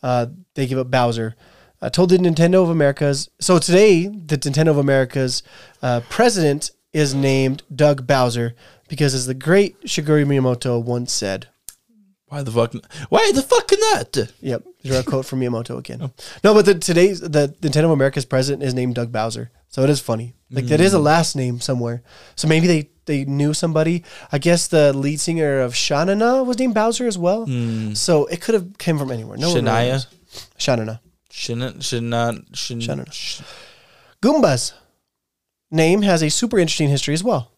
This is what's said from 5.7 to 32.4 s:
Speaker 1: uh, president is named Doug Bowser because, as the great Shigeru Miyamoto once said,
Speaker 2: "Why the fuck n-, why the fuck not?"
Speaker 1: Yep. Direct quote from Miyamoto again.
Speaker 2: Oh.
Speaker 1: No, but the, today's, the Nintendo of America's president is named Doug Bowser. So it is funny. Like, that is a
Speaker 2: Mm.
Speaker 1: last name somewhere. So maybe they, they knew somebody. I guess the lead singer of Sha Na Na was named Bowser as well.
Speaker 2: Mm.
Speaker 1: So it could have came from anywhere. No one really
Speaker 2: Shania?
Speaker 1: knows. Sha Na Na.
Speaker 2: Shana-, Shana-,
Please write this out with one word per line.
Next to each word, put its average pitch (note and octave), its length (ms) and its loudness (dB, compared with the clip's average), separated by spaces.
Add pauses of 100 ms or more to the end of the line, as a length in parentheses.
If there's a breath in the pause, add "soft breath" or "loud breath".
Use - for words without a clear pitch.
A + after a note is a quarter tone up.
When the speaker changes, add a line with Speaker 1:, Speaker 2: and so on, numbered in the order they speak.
Speaker 1:
uh, A#2+ 260 0
president E3+ 600 0 (220)
is D3 200 0
named C3+ 500 0 (120)
Doug C#3 320 2
Bowser B2 480 0 (340 soft breath)
because, C#3+ 260 0
as B2+ 120 -4
the C3 80 -4
great F#3 480 2
Shigeru D3+ 420 0
Miyamoto B2+ 560 0
once A#2+ 300 -4
said, G2+ 380 -6 (800)
Speaker 2:
"Why D3 160 -10
the A#2+ 80 -8
fuck A#2 220 0
n-, A#2+ 80 -10 (260 loud breath)
why G#4 260 4
the C4+ 80 2
fuck - 260 2 (120)
not?" A4 360 0 (240)
Speaker 1:
Yep. B2 220 -6 (220)
Direct C3 240 -2
quote C3+ 180 -2
from C3 140 -6
Miyamoto B2 360 -4
again. B2+ 260 -12
Speaker 2:
Oh. C3+ 100 -8 (320 loud breath)
Speaker 1:
No, G#3+ 100 6
but G#3 120 6
the, G3 100 6
today's, F3 440 2
the D3 320 0 (100)
Nintendo D#3 240 2
of E3 60 4
America's C#3 340 0
president C3+ 360 -2
is C3 120 -2
named B2+ 200 -2
Doug A#2+ 160 -6
Bowser. A#2 400 -6 (180)
So - 140 -4
it C#3 80 4
is C#3+ 100 2
funny. A#2 340 -6 (180)
Like, B2+ 140 -4
that D3+ 140 2
is F#3+ 140 4
a F#3 40 4
Speaker 2:
Mm. D3+ 60 2
Speaker 1:
last D#3+ 300 2
name B2 260 -4
somewhere. A#2+ 420 -4 (340 loud breath)
So - 100 -4
maybe D#3+ 220 4
they, D#3 220 2 (160)
they C#3 180 -2
knew C#3+ 300 0
somebody. E3 500 0 (260 loud breath)
I D3 80 -2
guess E3+ 300 2
the D3 240 4
lead C#3+ 260 -2
singer D3+ 420 0
of A#2+ 140 -2
Sha D3 300 0
Na F#3+ 100 2
Na A#3+ 280 2
was B3 180 -2
named B3+ 140 0
Bowser A3+ 340 0
as F#3+ 100 -6
well. F#3 280 0
Speaker 2:
Mm. A2+ 500 -4
Speaker 1:
So D3+ 300 2
it E3+ 140 -8
could A3+ 140 -2
have F#3+ 240 -4
came D#3+ 200 -2
from C#3 120 -6
anywhere. A2 260 -10
No D3 120 -2
one C#3 160 0
really - 20 0
Speaker 2:
Shania? A#2 260 0
Speaker 1:
knows. C3 140 -4 (520 loud breath)
Sha C3 180 0
Na A2+ 80 -2
Na. A2 120 -10 (360)
Speaker 2:
Shana-, A#2+ 460 -8
Shana-, A#2 640 -4 (100)